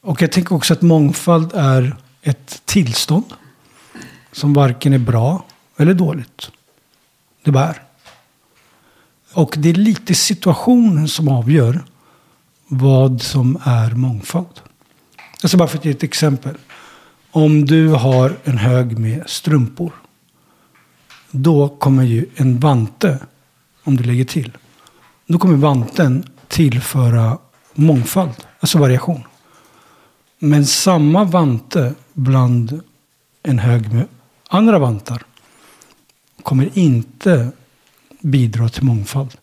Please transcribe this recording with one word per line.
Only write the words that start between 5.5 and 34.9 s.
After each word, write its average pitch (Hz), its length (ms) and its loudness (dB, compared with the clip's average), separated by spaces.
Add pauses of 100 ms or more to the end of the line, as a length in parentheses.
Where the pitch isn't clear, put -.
eller 165 160 2
dåligt. 170 580 -6 (920)
Det 156 80 0
bara 135 160 2
är. 160 140 -10 (1500)
Och 160 240 -2
det 151 120 2
är 165 40 2
lite 202 420 0
situationen 190 920 2
som 151 200 -4
avgör 131 560 2 (840)
vad 131 540 2
som 131 420 -2
är 117 280 0
mångfald. 127 680 -6 (800)
Jag 180 80 -2
ska 185 80 2
bara 165 100 4
få 156 140 -8
ge 151 100 -2
ett 127 120 -6
exempel. 139 540 -4 (760)
Om 151 340 2
du 160 220 2
har 131 560 2
en 127 140 -2
hög 120 400 0
med 113 320 -6
strumpor, 151 600 -4 (1400)
då 143 380 2
kommer 135 340 0
ju 120 220 0 (100)
en 127 240 0
vante, 135 600 0 (640)
om 139 140 0
du 120 60 -2
lägger 123 220 -2
till, 127 320 -8 (680)
då 170 120 0
kommer 180 160 4
vanten 139 680 0 (240)
tillföra 120 880 0 (360)
mångfald, 151 580 0 (280)
alltså - 180 -2
variation. 135 460 0 (1160)
Men 147 260 2
samma 170 580 2
vante 151 680 -2 (200)
bland 127 680 0 (640)
en 131 160 0
hög 113 340 0
med 123 140 -2 (420)
andra 208 300 2
vantar 120 440 -4 (1200)